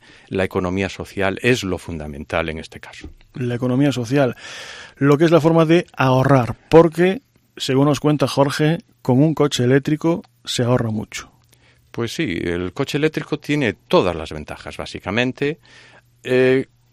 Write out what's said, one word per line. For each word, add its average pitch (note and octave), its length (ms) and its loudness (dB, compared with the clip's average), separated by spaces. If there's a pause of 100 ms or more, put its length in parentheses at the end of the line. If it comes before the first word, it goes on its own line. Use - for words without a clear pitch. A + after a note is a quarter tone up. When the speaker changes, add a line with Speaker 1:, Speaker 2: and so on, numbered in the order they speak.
(280)
Speaker 1:
la F#2+ 160 -2
economía F#2+ 460 -2
social F#2+ 520 -6
es B2 220 0
lo F2+ 140 -4
fundamental D#2 720 -8
en D#2 100 -8
este - 200 -18
caso. - 300 -20 (240)
Speaker 2:
La A#2+ 220 -6
economía B2+ 360 0
social, B2 440 -2 (600)
lo C#3+ 200 4
que E3 80 4
es D#3 60 2
la E3 100 6
forma E3 240 4
de E3 300 2
ahorrar, B2+ 640 2 (120)
porque, E3+ 520 4 (340)
según C3+ 300 0
nos D3 160 2
cuenta D3 260 2
Jorge, D3+ 520 0 (220)
con C3 220 4
un D#3+ 100 4
coche D3 300 0
eléctrico D3 580 2 (220)
se - 200 -4
ahorra A#2 280 0
mucho. - 400 -10 (600)
Speaker 1:
Pues A#2 220 -6
sí, A#2 300 -4
el F2 300 -4
coche C#3 240 -4
eléctrico D3+ 420 -4
tiene C#3+ 340 -2
todas G2+ 420 0
las D#2+ 160 -10
ventajas, - 460 -12
básicamente. B2 840 -4 (640)
Eh, B2+ 440 2 (240)